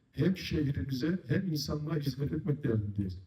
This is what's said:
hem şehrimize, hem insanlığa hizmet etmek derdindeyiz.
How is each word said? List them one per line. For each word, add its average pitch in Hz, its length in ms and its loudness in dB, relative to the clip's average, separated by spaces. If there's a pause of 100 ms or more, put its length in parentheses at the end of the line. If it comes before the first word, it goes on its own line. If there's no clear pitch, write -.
(120)
hem 180 240 4
şehrimize, 139 920 0
hem 175 240 2
insanlığa 151 460 -2
hizmet 139 360 -2
etmek 147 320 0
derdindeyiz. 101 640 0